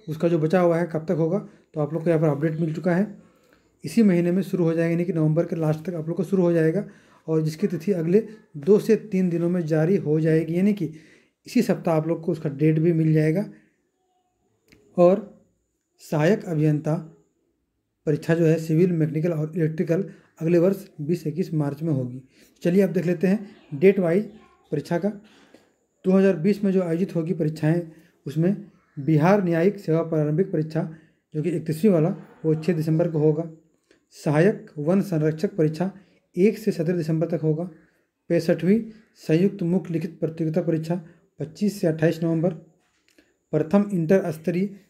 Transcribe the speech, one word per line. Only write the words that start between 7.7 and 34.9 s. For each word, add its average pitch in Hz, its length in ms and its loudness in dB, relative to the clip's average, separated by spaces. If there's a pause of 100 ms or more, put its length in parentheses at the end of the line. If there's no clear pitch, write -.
अगले 180 360 2 (300)
दो 175 220 4
से 214 160 2
तीन 190 340 0
दिनों 170 200 0
में 175 160 -2
जारी 160 300 2
हो 156 240 0
जाएगी, 160 380 0
यानी 202 160 4
कि 175 200 -6 (540)
इसी 247 140 2
सप्ताह 170 340 0
आप 156 120 0
लोग 160 160 -4
को 185 80 -2
उसका 156 180 -4
डेट 151 300 2
भी 170 140 2
मिल 160 200 2
जाएगा। 160 360 2 (1500)
और 185 480 2 (680)
सहायक 160 340 2
अभियंता 151 500 -2 (1120)
परीक्षा 156 280 0
जो 165 120 2
है 160 140 4
सिविल, 160 320 2
मैकेनिकल 156 400 -2
और 156 240 -4
इलेक्ट्रिकल 165 540 -2 (300)
अगले 170 200 2
वर्ष 190 280 0 (140)
बीस 156 260 -4
इक्कीस 156 260 -4
मार्च 143 300 -4
में 165 100 0
होगी। 127 280 -4 (420)
चलिए 180 180 4
अब 190 80 2
देख 170 160 -2
लेते 175 220 0
हैं 202 280 -2 (180)
डेट 190 260 4
वाइज 180 260 0 (460)
परीक्षा 156 260 -2
का। 180 120 -2 (960)
दो 185 60 2
हज़ार 190 240 4
बीस 196 280 0
में 196 80 2
जो 185 120 2
आयोजित 170 320 -2
होगी 170 180 -2
परीक्षाएं, 156 480 0 (460)
उसमें 165 440 -2 (280)
बिहार 160 440 2
न्यायिक 175 360 0
सेवा 160 220 -2
प्रारंभिक 160 500 -2
परीक्षा 156 440 -4 (400)
जो 151 60 -4
कि 165 80 -4
इकतीसवीं 180 420 0
वाला, 160 180 4 (360)
वो 156 100 2
छः 156 180 -2
दिसंबर 160 380 0
को 160 80 -2
होगा। 156 320 0 (600)
सहायक 170 640 0
वन 165 240 0